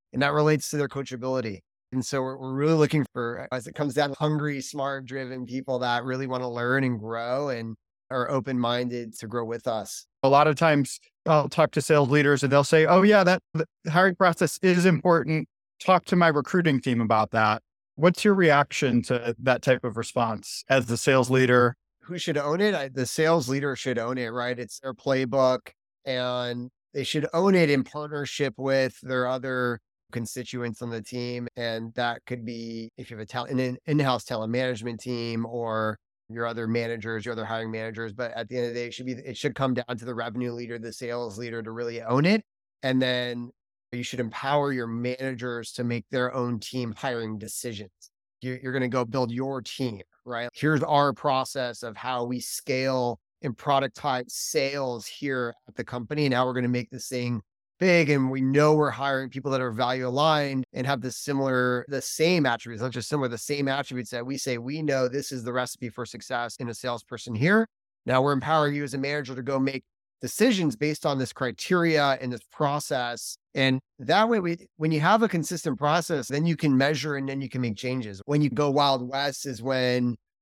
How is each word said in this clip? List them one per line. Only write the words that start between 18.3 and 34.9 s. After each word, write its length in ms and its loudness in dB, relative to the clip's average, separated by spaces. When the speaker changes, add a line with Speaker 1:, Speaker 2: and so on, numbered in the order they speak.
Speaker 2:
reaction 720 4
to 360 -2
that 220 2
type 220 2
of 140 -4
response 720 -4
as 160 4
the 120 -2
sales 320 4
leader? 460 6
Speaker 1:
Who 140 -10
should 200 -2
own 240 0
it? 140 2
I, 140 -4
the 160 -2
sales 440 2
leader 260 -2
should 220 -2
own 200 -2
it, 100 -4
right? 320 -4
It's 200 -12
their 140 -8
playbook, 760 2
and 640 -4
they 100 -4
should 300 -2
own 220 4
it 140 6
in 140 4
partnership 760 -6
with 440 0
their 260 -2
other 520 -2
constituents 680 -6
on 80 -8
the 120 -6
team. 540 -8
And 400 -6
that 320 -2
could 180 -10
be 520 -10
if 120 -16
you 80 -14
have 60 -10
a 20 -12
tal-, 200 -6
an 140 -4
in-, 260 -2
in-house 400 0
talent 260 -4
management 480 -4